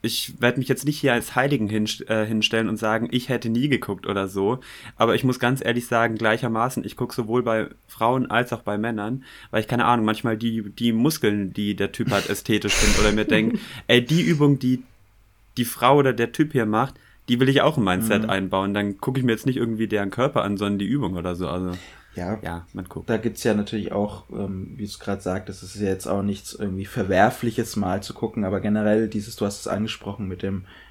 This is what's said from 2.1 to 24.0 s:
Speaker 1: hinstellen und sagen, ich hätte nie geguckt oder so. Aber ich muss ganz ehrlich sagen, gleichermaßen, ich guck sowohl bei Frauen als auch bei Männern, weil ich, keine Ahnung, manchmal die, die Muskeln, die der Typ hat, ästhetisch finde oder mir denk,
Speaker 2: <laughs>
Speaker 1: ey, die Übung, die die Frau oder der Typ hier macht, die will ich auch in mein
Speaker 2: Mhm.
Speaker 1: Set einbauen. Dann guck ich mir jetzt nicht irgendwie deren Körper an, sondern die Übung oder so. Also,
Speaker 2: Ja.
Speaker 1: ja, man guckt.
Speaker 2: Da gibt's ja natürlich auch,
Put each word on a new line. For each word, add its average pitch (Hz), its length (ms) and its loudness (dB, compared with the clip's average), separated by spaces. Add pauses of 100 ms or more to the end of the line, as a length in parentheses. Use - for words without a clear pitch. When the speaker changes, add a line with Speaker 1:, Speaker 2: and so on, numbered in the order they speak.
Speaker 1:
hinstellen 110 420 0
und 107 80 -2
sagen, 110 360 0
ich 123 180 -2
hätte 120 200 -2
nie 120 200 0
geguckt 104 380 -2
oder 98 200 0
so. 98 320 0 (380)
Aber 117 180 4
ich - 80 0
muss 127 160 2
ganz 127 240 0
ehrlich 120 240 -2
sagen, 117 280 2
gleichermaßen, 113 680 0
ich - 140 -10
guck 120 160 -4
sowohl 120 300 0
bei 113 260 0 (180)
Frauen 123 420 0
als 120 220 0
auch 113 120 -6
bei 104 140 -2
Männern, 113 460 -4 (280)
weil 113 100 0
ich, 110 80 -4
keine 120 160 2
Ahnung, 113 200 4
manchmal 110 320 0
die, 113 320 -2
die 117 220 0
Muskeln, 110 640 2
die 104 240 -2
der 98 160 -2
Typ - 180 -2
hat, 98 180 2
ästhetisch 104 440 0
finde - 260 4
oder 107 140 6
mir 107 120 2
denk, 110 320 2 (140)
Speaker 2:
<laughs> - 160 -16
Speaker 1:
ey, 123 160 6
die 156 180 2
Übung, 143 380 4
die 127 240 0 (720)
die 123 100 -2
Frau 127 320 4
oder 135 160 4
der 113 180 0
Typ 151 220 0
hier 120 120 2
macht, 107 300 0 (340)
die 120 100 4
will 131 80 4
ich 135 140 6
auch 156 160 4
in 123 60 2
mein 92 160 2
Speaker 2:
Mhm. 110 60 -2
Speaker 1:
Set 110 220 2
einbauen. 98 460 0
Dann 101 240 -2
guck 131 220 -2
ich 127 40 0
mir 120 100 4
jetzt 107 120 -4
nicht 127 120 0
irgendwie 113 300 -2
deren 101 220 0
Körper 127 320 0
an, 101 160 0
sondern 101 220 0
die 98 80 -2
Übung 113 260 0
oder 90 220 -4
so. 87 120 -4
Also, 90 260 -4 (420)
Speaker 2:
Ja. 92 260 -6
Speaker 1:
ja, 85 320 -8
man 95 160 -8
guckt. - 180 -12
Speaker 2:
Da 113 100 2
gibt's 107 260 -4
ja 113 100 4
natürlich 104 380 -4
auch, 101 400 -2